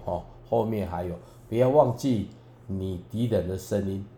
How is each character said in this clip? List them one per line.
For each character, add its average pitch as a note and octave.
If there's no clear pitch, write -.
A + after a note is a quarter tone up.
哦， F2
后 A2+
面 G#2
还 F2
有 F2+
，“不 -
要 B2+
忘 C3
记 A#2
你 F#2+
敌 A#2
人 F#2+
的 F#2+
声 G2+
音， G2